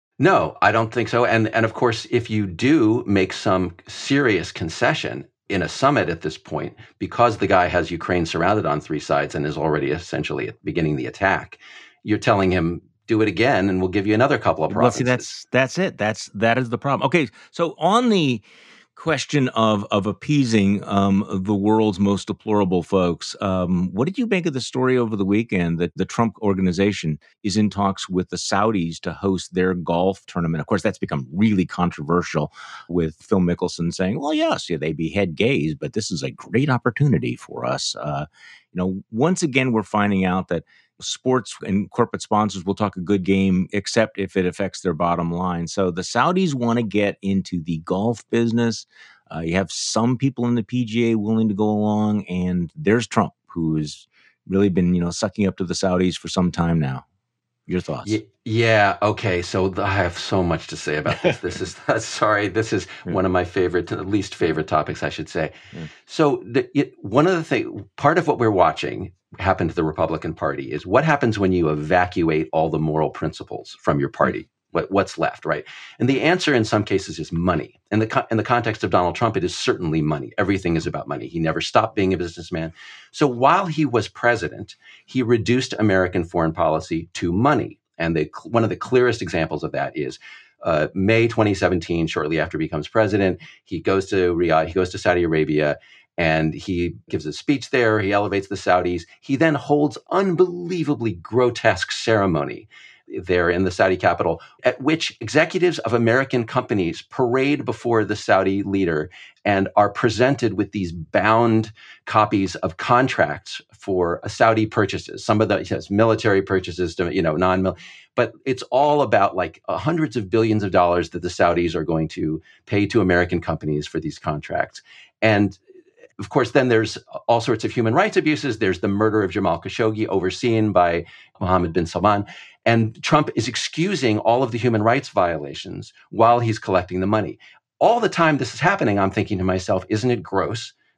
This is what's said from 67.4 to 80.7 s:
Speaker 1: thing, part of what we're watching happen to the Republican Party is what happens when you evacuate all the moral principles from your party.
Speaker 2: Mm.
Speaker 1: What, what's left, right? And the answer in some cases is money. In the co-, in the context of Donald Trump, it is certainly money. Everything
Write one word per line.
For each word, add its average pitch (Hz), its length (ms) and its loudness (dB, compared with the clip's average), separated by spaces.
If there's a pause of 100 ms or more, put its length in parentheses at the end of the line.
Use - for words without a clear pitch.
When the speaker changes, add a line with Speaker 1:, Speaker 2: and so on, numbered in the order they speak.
Speaker 1:
thing, 110 540 -4
part 160 220 2
of 165 100 2
what 143 100 2
we're 117 120 2
watching 82 640 0 (260)
happen 90 300 0
to 82 60 -10
the 87 80 0
Republican 80 520 -2
Party 69 380 -6
is 78 140 -6
what 117 180 4
happens 139 340 2
when 95 140 2
you 85 180 2
evacuate 80 800 0
all 80 160 2
the 78 100 -2
moral 78 300 0
principles - 720 -10
from 73 180 0
your 69 120 -2
party. 65 300 0
Speaker 2:
Mm. - 80 -16 (220)
Speaker 1:
What, 85 200 -2
what's 95 280 0
left, - 260 -4
right? 78 200 -4 (360)
And 123 80 2
the 135 140 2
answer 170 300 2
in 117 120 4
some 107 180 0
cases 87 380 -4
is 78 100 -10
money. 85 500 -2 (120)
In 107 80 2
the 110 80 0
co-, 127 200 -2
in 110 100 0
the 104 40 2
context 113 400 -2
of 98 80 -2
Donald 87 240 2
Trump, 110 220 0
it 90 80 0
is 87 120 -4
certainly 80 460 0
money. 76 340 -2
Everything 92 380 0